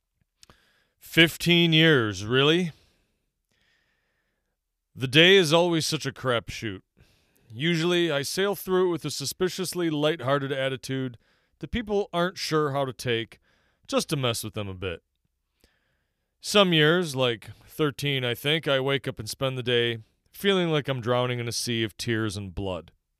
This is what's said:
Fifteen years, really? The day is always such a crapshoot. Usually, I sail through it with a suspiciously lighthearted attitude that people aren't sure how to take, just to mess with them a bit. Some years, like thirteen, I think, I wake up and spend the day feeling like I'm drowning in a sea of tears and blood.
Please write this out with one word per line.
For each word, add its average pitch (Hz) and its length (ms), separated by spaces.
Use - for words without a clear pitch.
Fifteen 170 720
years, 123 540
really? 147 460
The 127 120
day 170 300
is 160 160
always 170 320
such 151 200
a 135 60
crapshoot. 113 680
Usually, 165 640
I 143 100
sail 190 340
through 185 320
it 175 40
with 156 140
a 139 60
suspiciously 175 760
lighthearted 143 640
attitude 131 640
that - 120
people 208 400
aren't 175 260
sure 151 340
how 139 140
to 127 80
take, 117 460
just 269 220
to 165 60
mess 123 280
with 110 100
them 104 140
a 95 60
bit. 90 300
Some 190 320
years, 156 420
like 120 340
thirteen, 139 600
I 120 80
think, 151 340
I 139 120
wake 135 280
up 131 120
and 107 100
spend 131 280
the 123 60
day 120 360
feeling 190 380
like 151 180
I'm 131 140
drowning 123 380
in 117 80
a 113 60
sea 117 300
of 107 140
tears 110 380
and 98 200
blood. 90 360